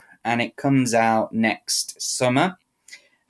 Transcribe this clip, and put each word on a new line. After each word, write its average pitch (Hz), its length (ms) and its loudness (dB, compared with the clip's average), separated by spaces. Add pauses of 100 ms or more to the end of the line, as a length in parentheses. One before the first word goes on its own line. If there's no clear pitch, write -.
(240)
and 120 180 0
it - 160 -6
comes 131 360 2
out 113 400 2
next - 680 -2
summer. 135 580 0 (720)